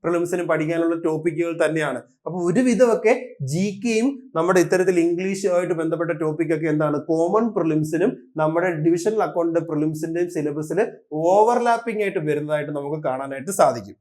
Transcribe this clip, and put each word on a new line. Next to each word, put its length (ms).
പ്രിലിംസിലും 480
പഠിക്കാനുള്ള 460
ടോപ്പിക്കുകൾ 560
തന്നെയാണ്. 380
അപ്പൊ 120
ഒരുവിധമൊക്കെ 640
ജി 120
കെയും 240
നമ്മുടെ 280
ഇത്തരത്തിൽ 400
ഇംഗ്ലീഷുമായിട്ട് 760
ബന്ധപ്പെട്ട 300
ടോപ്പിക്കൊക്കെ 500
എന്താണ് 260
കോമൺ 440
പ്രിലിംസിനും 580
നമ്മുടെ 260
ഡിവിഷണൽ 420
അക്കൗണ്ട് 320
പ്രിലിംസിന്റെയും 640
സിലബസിൽ 460
ഓവർലാപ്പിംഗ് 760
ആയിട്ട് 240
വരുന്നതായിട്ട് 500
നമുക്ക് 300
കാണാനായിട്ട് 520
സാധിക്കും. 400